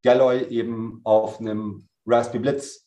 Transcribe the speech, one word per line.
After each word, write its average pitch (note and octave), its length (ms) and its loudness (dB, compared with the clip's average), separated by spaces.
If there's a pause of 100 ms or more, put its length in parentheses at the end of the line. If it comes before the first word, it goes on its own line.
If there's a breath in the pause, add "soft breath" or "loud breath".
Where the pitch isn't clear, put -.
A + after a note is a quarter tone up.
Galloy B2+ 460 4
eben A2+ 560 -6
auf A2 340 2
einem G#2+ 480 -8 (180)
Raspberry A#2 340 0
Blitz - 480 -6